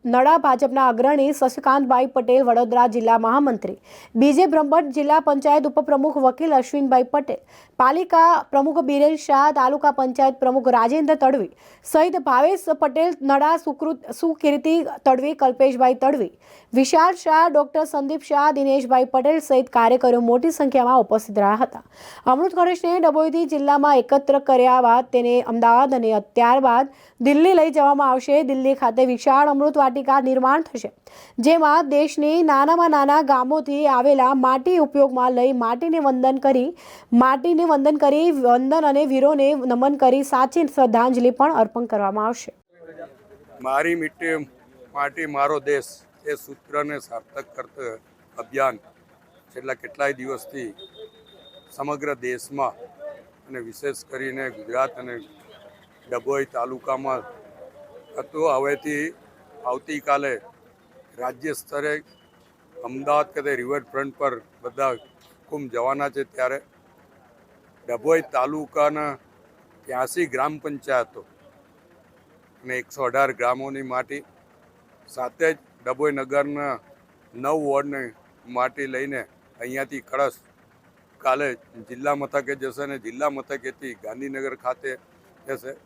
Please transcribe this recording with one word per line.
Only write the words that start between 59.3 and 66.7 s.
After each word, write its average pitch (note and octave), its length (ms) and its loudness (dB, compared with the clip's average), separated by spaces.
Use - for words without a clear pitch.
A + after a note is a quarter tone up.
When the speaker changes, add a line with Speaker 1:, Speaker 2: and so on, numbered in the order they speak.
Speaker 2:
આવતીકાલે C#3 640 -6
રાજ્ય B2+ 340 -10
સ્તરે D3 380 -10
અમદાવાદ C#3+ 580 -4
ખાતે C#3+ 260 -6
રિવરફ્રન્ટ C3+ 580 -10
પર C3+ 160 -4
બધા C3 280 -6
કુંભ C#3+ 260 -12
જવાના C3+ 400 -4
છે, C#3 100 -10
ત્યારે C3 340 -8